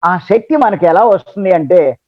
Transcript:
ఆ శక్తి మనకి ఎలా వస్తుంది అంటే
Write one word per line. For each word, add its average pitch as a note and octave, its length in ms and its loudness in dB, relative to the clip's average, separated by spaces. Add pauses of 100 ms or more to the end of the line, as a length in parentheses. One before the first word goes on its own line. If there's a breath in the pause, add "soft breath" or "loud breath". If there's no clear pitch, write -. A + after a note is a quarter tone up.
ఆ F3 140 -2
శక్తి A3+ 380 -2
మనకి G#3+ 300 0
ఎలా F3 180 2
వస్తుంది G3 500 -2
అంటే D#3 540 0